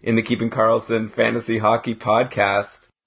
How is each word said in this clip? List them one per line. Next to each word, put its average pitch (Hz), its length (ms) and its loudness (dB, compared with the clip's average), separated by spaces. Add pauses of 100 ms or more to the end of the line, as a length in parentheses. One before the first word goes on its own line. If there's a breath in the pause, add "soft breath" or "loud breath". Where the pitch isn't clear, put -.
in 117 140 0
the 113 60 2
Keeping 113 280 -2
Karlsson 113 600 0
Fantasy 113 460 0
Hockey 113 360 0
Podcast. 107 920 0 (200)